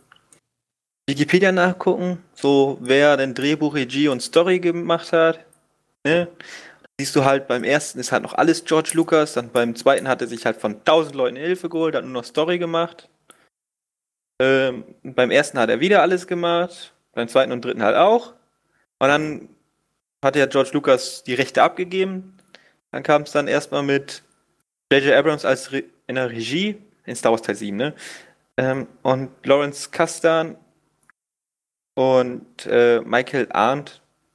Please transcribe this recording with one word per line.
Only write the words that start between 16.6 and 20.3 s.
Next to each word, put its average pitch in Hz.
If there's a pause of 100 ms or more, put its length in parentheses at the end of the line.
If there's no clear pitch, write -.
beim 117
zweiten 131
und 120
dritten 120
halt 107
auch. 214 (680)
Und 131
dann 147 (760)
hat 139